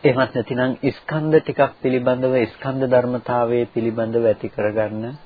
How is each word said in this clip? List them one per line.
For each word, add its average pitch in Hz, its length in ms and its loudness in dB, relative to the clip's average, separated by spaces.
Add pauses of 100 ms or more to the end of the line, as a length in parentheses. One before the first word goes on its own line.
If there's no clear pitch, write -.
එහෙමත් 127 320 2
නැතිනම් 127 400 -2 (180)
ස්කන්ධ 156 460 -2
ටිකක් 139 400 2
පිළිබඳව, 127 580 0 (120)
ස්කන්ධ 135 400 -4
ධර්මතාවයේ 123 800 2
පිළිබඳව 117 580 -2
ඇති 110 240 2
කරගන්න 107 560 -2 (220)